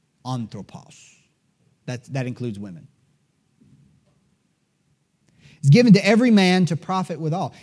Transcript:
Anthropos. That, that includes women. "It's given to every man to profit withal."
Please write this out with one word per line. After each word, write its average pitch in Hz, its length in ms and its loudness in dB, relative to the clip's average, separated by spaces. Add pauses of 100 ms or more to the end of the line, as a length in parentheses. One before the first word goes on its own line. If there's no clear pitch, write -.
(260)
Anthropos. 113 880 -14 (720)
That, 123 280 -14
that 131 120 -6
includes 120 340 -10
women. 92 280 -18 (2750)
"It's 139 100 0
given 233 240 6
to 190 120 4
every 226 260 2
man 185 360 4
to 170 80 -6
profit 185 440 -8
withal." 160 440 -6